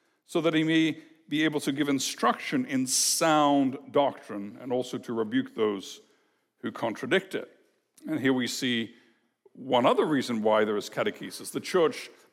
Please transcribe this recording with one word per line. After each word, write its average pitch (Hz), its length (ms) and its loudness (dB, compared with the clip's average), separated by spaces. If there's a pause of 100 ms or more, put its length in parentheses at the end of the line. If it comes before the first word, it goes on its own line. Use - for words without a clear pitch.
(260)
so - 160 -2
that 156 120 2
he 160 100 2
may 160 360 2 (280)
be 151 160 -2
able 151 160 0
to 143 120 -2
give 143 180 0
instruction - 760 -2
in 131 200 -2
sound 143 920 2 (100)
doctrine 110 720 -2
and - 100 -8
also 127 280 -2
to - 120 -8
rebuke 113 440 0
those 104 440 -2 (640)
who 110 100 -4
contradict 127 640 -2
it." - 160 -6 (580)
And 107 120 -4
here 131 120 4
we 127 140 2
see 117 480 -2 (600)
one 127 340 2
other 254 180 4
reason 123 380 0
why 107 200 4
there 107 140 0
is 98 120 -4
catechesis. - 600 -6
The 143 80 -4
church 156 520 0 (220)